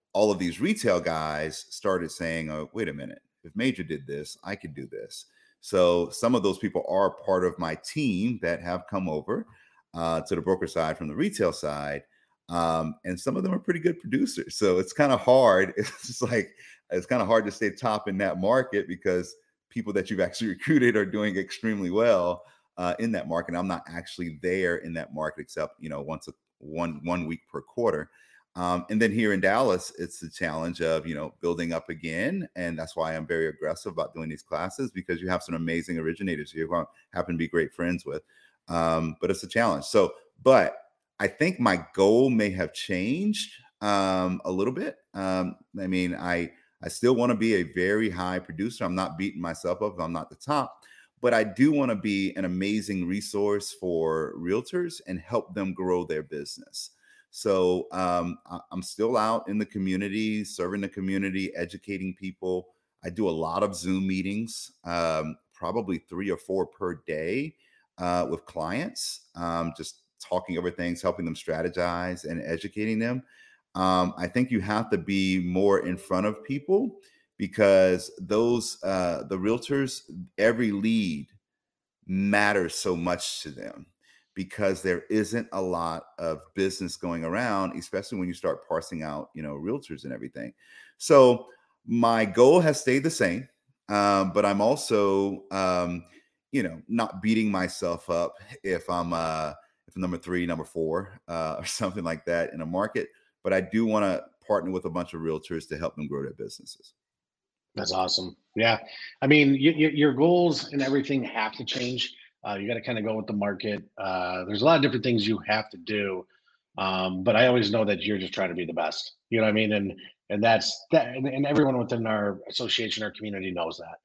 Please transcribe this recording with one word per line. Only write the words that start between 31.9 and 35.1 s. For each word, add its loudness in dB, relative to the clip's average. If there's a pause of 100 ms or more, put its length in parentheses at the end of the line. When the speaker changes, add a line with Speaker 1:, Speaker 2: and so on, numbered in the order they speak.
Speaker 1:
And -6
that's -10
why -2
I'm -6
very 0
aggressive -6
about -6
doing -8
these -10
classes, -6
because -6